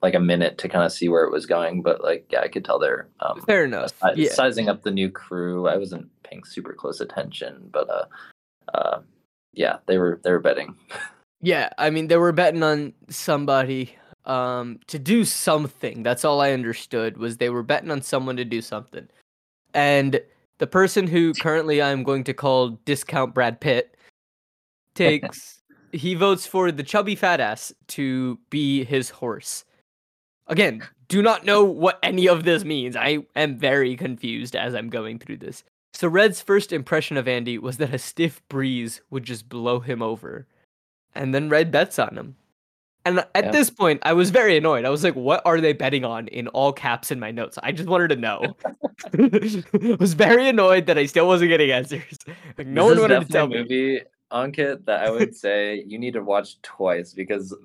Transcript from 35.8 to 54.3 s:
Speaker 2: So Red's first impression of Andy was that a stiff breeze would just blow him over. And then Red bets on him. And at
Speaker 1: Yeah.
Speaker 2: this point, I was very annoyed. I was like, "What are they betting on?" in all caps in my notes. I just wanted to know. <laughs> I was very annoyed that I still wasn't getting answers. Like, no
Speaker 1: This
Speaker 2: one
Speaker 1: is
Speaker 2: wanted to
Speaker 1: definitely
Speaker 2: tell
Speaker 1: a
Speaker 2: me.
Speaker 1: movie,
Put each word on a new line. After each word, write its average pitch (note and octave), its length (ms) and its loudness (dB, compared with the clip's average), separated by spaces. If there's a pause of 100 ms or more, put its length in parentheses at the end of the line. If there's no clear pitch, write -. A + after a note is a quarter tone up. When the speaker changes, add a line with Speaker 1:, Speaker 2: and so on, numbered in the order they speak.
Speaker 2:
So - 140 -2
Red's G3 340 4
first G3 300 2
impression D3+ 460 -2
of B2 100 -2
Andy A#2+ 300 -2
was B2+ 220 -8
that C#3 140 -4
a B2+ 60 -4
stiff - 480 -4
breeze B2+ 640 -6
would C3 160 -10
just A2+ 240 -12
blow A#2+ 320 -2
him A#2+ 200 -6
over. A2 460 -8 (680)
And C3 160 -4
then C#3+ 160 0
Red D#3 220 4
bets D#3 300 0
on - 180 -4
him. B2 180 -14 (720)
And F3+ 140 2 (160)
at G3+ 100 2
Speaker 1:
Yeah. G#3 60 -4
Speaker 2:
this D4 180 2
point, D#3+ 320 0
I E3 120 2
was F3+ 180 4
very G3 260 6
annoyed. D3+ 260 2
I B2+ 60 0
was D3+ 140 0
like, E3+ 120 2
"What C3 300 0
are E3 160 4
they D#3 100 4
betting C3+ 320 -2
on?" A#2 260 -6
in B2 180 -8
all C#3 260 0
caps B2 380 -4
in C3 80 -6
my A2 100 -8
notes. A#2 320 -8
I C#3 100 -4
just D#3 160 -6
wanted F3 200 2
to D3 80 2
know. A#2 400 -4 (100)
<laughs> - 480 -10
I G#3 840 2
was F3+ 160 4
very A#3 340 6
annoyed F#3 380 6
that D#3+ 100 4
I C#3+ 80 4
still E3+ 220 4
wasn't F3 220 6
getting D3+ 200 6
answers. C3 480 -2 (400)
Like, D3 80 -10
no D3+ 240 4
Speaker 1:
This - 0 -
Speaker 2:
one A#3 80 10
Speaker 1:
is A3+ 40 6
Speaker 2:
wanted A3 120 6
to - 60 6
Speaker 1:
definitely D3 140 -4
Speaker 2:
tell D3+ 120 4
Speaker 1:
a C3 40 -2
Speaker 2:
me. A#2 80 -4
Speaker 1:
movie, C3 440 -2 (300)